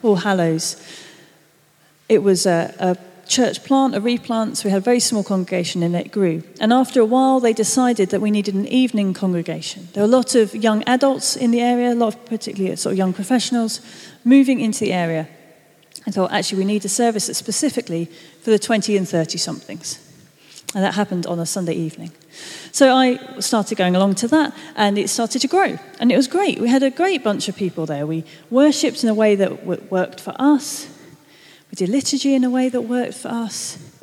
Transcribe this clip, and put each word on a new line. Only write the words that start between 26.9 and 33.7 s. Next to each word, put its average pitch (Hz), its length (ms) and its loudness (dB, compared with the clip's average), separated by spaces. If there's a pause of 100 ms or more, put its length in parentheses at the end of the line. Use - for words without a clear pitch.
bunch 208 240 -2
of 190 80 -8
people 175 300 -4
there. 151 200 -4
We 160 200 -6 (240)
worshipped 277 540 2
in 226 60 2
a 220 40 2
way 214 220 4
that 190 140 0
w-, - 400 -8
worked - 300 -2
for - 200 -12
us. 285 480 0 (840)
We 196 40 -14
did 185 140 -2
liturgy 277 440 0
in 262 100 4
a 254 60 2
way 254 200 0
that 247 120 -2
worked 240 320 -4
for - 160 -12
us. - 480 -6 (260)